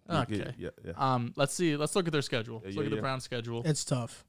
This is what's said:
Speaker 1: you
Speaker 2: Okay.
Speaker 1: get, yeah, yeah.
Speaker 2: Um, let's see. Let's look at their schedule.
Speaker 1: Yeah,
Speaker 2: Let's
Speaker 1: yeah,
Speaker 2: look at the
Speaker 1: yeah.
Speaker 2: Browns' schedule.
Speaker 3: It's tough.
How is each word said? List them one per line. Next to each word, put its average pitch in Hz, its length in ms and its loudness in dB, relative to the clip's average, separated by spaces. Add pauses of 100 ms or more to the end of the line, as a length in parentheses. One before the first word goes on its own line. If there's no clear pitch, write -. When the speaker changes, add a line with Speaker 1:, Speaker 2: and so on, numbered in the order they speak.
Speaker 1:
you 170 120 2
Speaker 2:
Okay. 110 160 0
Speaker 1:
get, - 200 -4
yeah, 87 120 -6 (140)
yeah. - 140 -8
Speaker 2:
Um, 127 380 2
let's 139 180 2
see. 160 240 2
Let's 151 180 0
look 185 120 2
at 156 60 4
their 143 100 4
schedule. 117 320 -2
Speaker 1:
Yeah, 110 100 -10
Speaker 2:
Let's 98 100 -4
Speaker 1:
yeah, - 40 0
Speaker 2:
look - 80 2
at - 20 0
the - 60 0
Speaker 1:
yeah. 107 80 -2
Speaker 2:
Browns' 131 220 -2
schedule. 117 380 -4
Speaker 3:
It's 151 220 2
tough. 120 440 -2